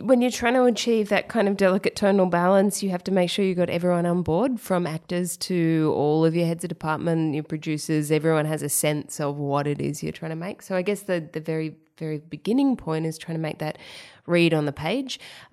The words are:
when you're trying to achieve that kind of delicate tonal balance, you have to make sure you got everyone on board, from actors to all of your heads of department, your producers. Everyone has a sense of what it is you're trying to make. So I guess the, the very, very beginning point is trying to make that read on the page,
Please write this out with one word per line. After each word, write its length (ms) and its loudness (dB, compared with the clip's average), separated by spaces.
when 180 6
you're 80 2
trying 240 0
to 80 4
achieve 460 2
that 200 0
kind 200 0
of 80 0
delicate 400 2
tonal 300 4
balance, 580 2
you 60 -2
have 140 -4
to 80 -4
make 180 2
sure 140 0
you 120 0
got 120 0
everyone 380 0
on 160 2
board, 380 0
from 260 -2
actors 520 -4
to 580 2
all 280 2
of 120 4
your 100 2
heads 180 -2
of 40 -6
department, 680 -2
your 80 -4
producers. 720 -2
Everyone 340 2
has 160 -2
a 60 -6
sense 500 -2
of 200 -4
what 280 -2
it 140 -2
is 240 -4
you're 80 -4
trying 180 -10
to 60 -8
make. 260 -12
So 140 -6
I 60 0
guess 200 -2
the, 300 -4
the 80 -6
very, 340 -4
very 200 -6
beginning 580 0
point 300 -4
is 120 -6
trying 200 -8
to 40 -4
make 160 -6
that 200 -6
read 280 4
on 120 0
the 60 -2
page, 460 -6